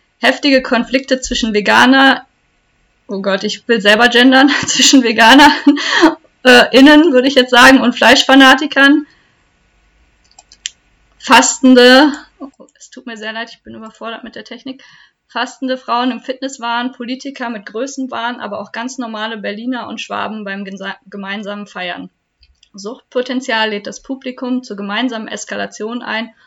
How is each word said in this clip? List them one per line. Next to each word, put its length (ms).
Heftige 420
Konflikte 580
zwischen 360
Veganer, 720
oh 160
Gott, 200
ich 240
will 140
selber 260
gendern, 420
<laughs> 180
zwischen 340
Veganern, 500
äh, 340
innen, 340
würde 160
ich 60
jetzt 160
sagen, 320
und 120
Fleischfanatikern. 1120
Fastende, 920
oh, 100
es 160
tut 160
mir 100
sehr 160
leid, 180
ich 120
bin 100
überfordert 500
mit 120
der 80
Technik. 400
Fastende 500
Frauen 340
im 80
Fitnesswahn, 720
Politiker 580
mit 160
Größenwahn, 760
aber 200
auch 120
ganz 280
normale 380
Berliner 500
und 140
Schwaben 420
beim 220
gesa-, 320
gemeinsamen 580
Feiern. 460
Suchtpotenzial 960
lädt 160
das 160
Publikum 600
zur 140
gemeinsamen 500
Eskalation 760
ein 300